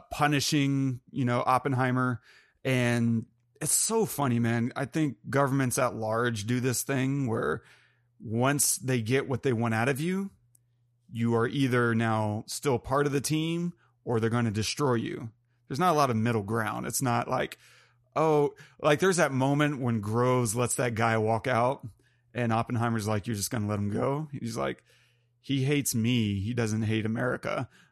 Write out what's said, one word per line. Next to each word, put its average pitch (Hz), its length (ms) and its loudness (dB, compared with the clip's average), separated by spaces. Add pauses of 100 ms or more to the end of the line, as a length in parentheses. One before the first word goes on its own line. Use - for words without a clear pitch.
(100)
punishing, 139 880 0 (100)
you 135 140 -4
know, 120 200 0
Oppenheimer. 127 760 0 (440)
And 120 640 2 (340)
it's 143 120 -2
so 220 340 2
funny, 123 320 0
man. 117 380 0
I 135 80 -4
think 151 320 -2 (120)
governments 135 500 2
at 120 160 0
large 113 500 -2
do 123 160 0
this 123 220 0
thing 135 440 -2
where 135 360 -2 (580)
once 127 560 0
they 127 260 0
get 127 260 0
what 127 140 -4
they 131 100 2
want 113 220 0
out 113 140 2
of 135 120 -2
you, 185 300 -2 (800)
you 117 240 0
are 113 120 4
either 123 480 2
now 110 520 0
still 139 320 -2
part 147 280 0
of 139 60 0
the 139 80 0
team 165 520 -2 (320)
or 117 160 0
they're 113 100 2
gonna 117 200 2
destroy 120 440 0
you. 117 360 -4 (380)
There's 135 120 -6
not 180 120 4
a 151 40 4
lot 139 140 4
of 113 60 2
middle 113 260 2
ground. 110 440 -4
It's 127 160 -4
not 120 260 0
like, - 300 -4 (560)
oh, 147 400 2 (260)
like, 151 200 2
there's 185 160 4
that 151 160 2
moment 143 480 2
when 117 200 0
Groves 120 540 2
lets 120 220 0
that 123 180 -2
guy 113 240 2
walk 110 280 0
out 127 400 0 (480)
and 117 180 0
Oppenheimer's 113 560 0
like, 107 180 -2
"You're 117 100 -4
just 98 140 -4
gonna 107 160 -2
let 104 120 -2
him 101 120 -2
go?" 139 420 -2
He's 117 240 -8
like, 135 260 -6 (580)
"He 135 240 -2
hates 143 300 0
me. 110 460 2
He 113 140 -4
doesn't 113 280 0
hate 110 240 0
America." 123 600 -4 (240)